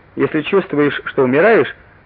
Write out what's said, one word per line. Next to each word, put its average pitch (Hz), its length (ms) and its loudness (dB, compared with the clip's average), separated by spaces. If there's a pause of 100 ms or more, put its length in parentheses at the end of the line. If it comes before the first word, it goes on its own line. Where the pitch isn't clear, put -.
(140)
Если 135 280 -2
чувствуешь, 147 640 0
что - 180 0
умираешь, 151 500 2 (320)